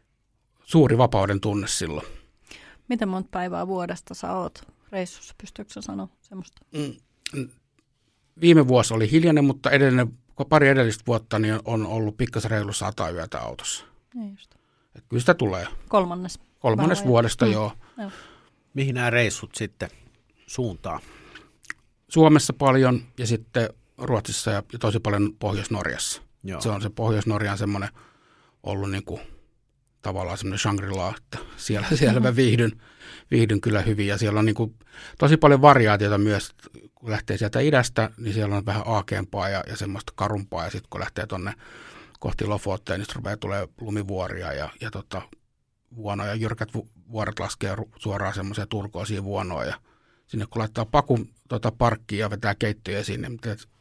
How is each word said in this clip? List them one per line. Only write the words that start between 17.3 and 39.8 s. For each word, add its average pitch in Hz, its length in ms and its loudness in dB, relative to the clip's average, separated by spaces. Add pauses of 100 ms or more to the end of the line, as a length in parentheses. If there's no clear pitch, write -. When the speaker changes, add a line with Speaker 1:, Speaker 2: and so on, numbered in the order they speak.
Speaker 2:
joo. 104 80 4
Speaker 1:
joo. 107 180 -2 (260)
Speaker 2:
Joo. 202 140 -10 (640)
Speaker 3:
Mihin 135 220 -2
nämä 123 140 0
reissut 117 460 0
sitten - 340 -8 (580)
suuntaa? 92 520 -6 (1080)
Speaker 1:
Suomessa 151 440 6
paljon 131 480 4 (160)
ja 123 100 -4
sitten 113 420 -2 (280)
Ruotsissa 107 540 -2
ja, 101 120 -2 (100)
ja 120 60 -10
tosi 107 200 0
paljon 104 400 0
Pohjois-Norjassa. 98 840 -4 (220)
Speaker 3:
Joo. 92 180 -10
Speaker 1:
Se 117 80 -2
on 101 120 -2
se 107 80 -4
Pohjois-Norjan 107 680 0
semmoinen 101 320 -2 (760)
ollut 98 280 -4
niinku 98 280 -6 (840)
tavallaan 92 360 -6
semmoinen 95 220 -6
Shangri-La, 98 580 -2
että - 200 -16 (200)
siellä, 104 380 -4
<laughs> - 0 -
siellä 127 240 4
mä 120 160 2
viihdyn, 117 360 4 (600)
viihdyn 110 300 4
kyllä 104 200 0
hyvin. 104 260 0
Ja 101 100 0
siellä 104 220 0
on 110 60 4
niinku 110 300 0 (420)
tosi 151 200 6
paljon 143 240 8
variaatiota 104 560 6
myös, 101 340 0 (440)
kun 113 160 -10
lähtee 104 260 -4
sieltä 110 220 -2
idästä, 123 580 2
niin 110 160 -4
siellä 104 220 0
on 101 100 -4
vähän 101 200 -2
aakeampaa 98 640 -4
ja, 98 180 -4
ja 101 100 -12
semmoista 98 380 -8